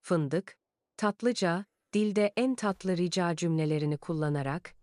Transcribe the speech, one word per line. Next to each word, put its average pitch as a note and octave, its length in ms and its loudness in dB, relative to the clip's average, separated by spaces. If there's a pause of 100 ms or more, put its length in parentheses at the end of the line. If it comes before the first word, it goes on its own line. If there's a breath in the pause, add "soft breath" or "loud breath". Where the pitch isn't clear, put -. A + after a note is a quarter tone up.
Fındık, D#3+ 560 -2 (400)
tatlıca, G3+ 680 0 (280)
dilde G#3 440 2
en B3+ 180 0
tatlı F#3+ 420 -2
rica F3 380 0
cümlelerini D#3 600 0
kullanarak D3 840 -2